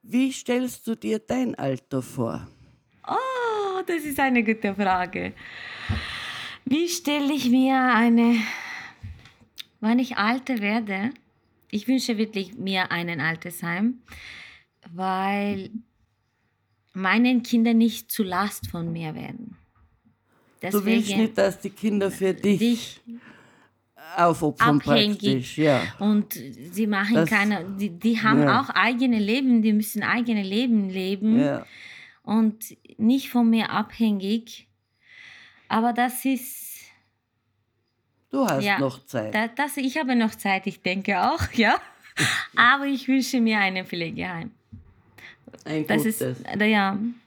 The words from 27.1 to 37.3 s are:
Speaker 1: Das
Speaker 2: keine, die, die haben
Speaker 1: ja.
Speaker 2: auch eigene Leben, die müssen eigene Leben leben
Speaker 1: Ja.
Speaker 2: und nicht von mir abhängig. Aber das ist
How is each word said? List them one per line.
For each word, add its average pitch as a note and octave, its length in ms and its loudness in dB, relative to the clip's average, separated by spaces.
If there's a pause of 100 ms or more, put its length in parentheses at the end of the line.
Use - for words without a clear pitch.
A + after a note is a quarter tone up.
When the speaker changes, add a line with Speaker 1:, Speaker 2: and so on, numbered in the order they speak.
Speaker 1:
Das E3 160 4
Speaker 2:
keine, G3+ 340 2 (140)
die, G3+ 120 -4
die A3 300 0
haben G#3+ 220 4
Speaker 1:
ja. G3+ 180 4
Speaker 2:
auch C4+ 100 -6
eigene A#3 480 2
Leben, A#3 440 4
die A3 100 4
müssen G#3+ 300 0
eigene A3+ 400 0
Leben G#3 480 2
leben G3 500 0
Speaker 1:
Ja. C#4+ 240 0 (600)
Speaker 2:
und A3 520 0 (220)
nicht B3+ 320 2
von A#3+ 180 4
mir A3+ 220 2
abhängig. G#3+ 960 -2 (1040)
Aber A#3 240 2
das B3 320 -2
ist C4 420 -4 (1600)